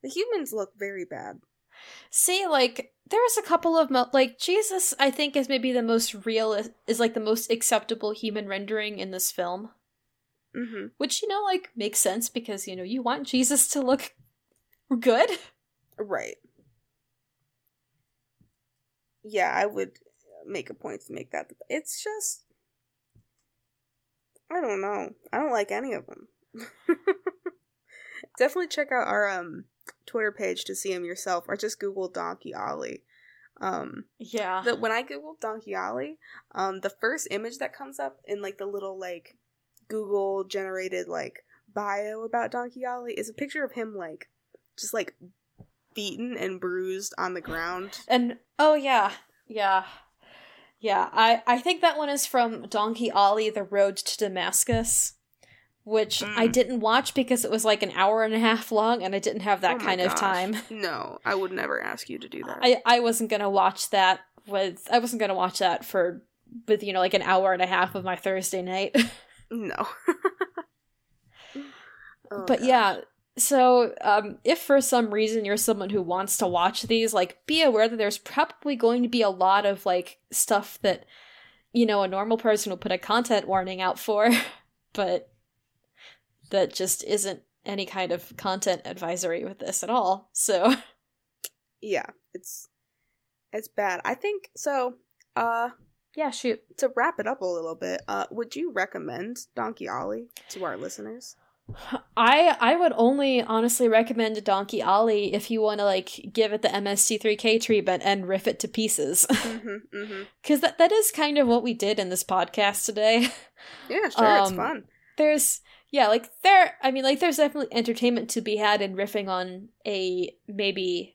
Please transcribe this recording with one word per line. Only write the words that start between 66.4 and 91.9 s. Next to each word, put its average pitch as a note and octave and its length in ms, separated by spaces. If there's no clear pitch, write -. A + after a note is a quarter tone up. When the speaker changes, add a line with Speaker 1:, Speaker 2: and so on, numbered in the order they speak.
Speaker 2:
with, G#3+ 160
you G3+ 80
know, F#3 80
like, F#3 140
an F#3+ 80
hour F#3+ 320
and F3+ 80
a F#3 60
half F#3 280
of F#3+ 80
my F#3 120
Thursday F#3+ 480
night. F#3 320
<laughs> - 560
Speaker 1:
No. A3 360
<laughs> F4 80
Oh, G#3 160
Speaker 2:
But C4 120
Speaker 1:
gosh. A#3+ 80
Speaker 2:
yeah, G#3+ 300
so, B3+ 640
um, G#3 420
if E4 160
for C#4 220
some A#3 320
reason A3 320
you're G3+ 120
someone G#3 340
who G#3 100
wants F#3 360
to G3+ 100
watch F3 360
these, A3+ 300
like, F#3 320
be D#4+ 160
aware A#3 260
that A3+ 100
there's G#3 200
probably - 580
going A#3+ 280
to A#3+ 60
be A#3 120
a G#3 80
lot F#3+ 360
of, G3 200
like, F3+ 320
stuff - 500
that, F#3+ 240
you A#3 120
know, G#3 160
a F#3+ 60
normal G3+ 300
person G#3+ 340
will F3+ 60
put G3 140
a F#3 60
content A3 500
warning F#3 340
out F#3 180
for, G#3+ 320
<laughs> - 320
but F3+ 380
that F#3+ 240
just F#3 300
isn't G3 380
any G3+ 200
kind F#3 260
of F3 260
content F#3+ 480
advisory F3 580
with F#3+ 160
this - 240
at F#3+ 60
all, G3+ 440
so. G3+ 460
<laughs> - 40
Speaker 1:
Yeah, G3+ 240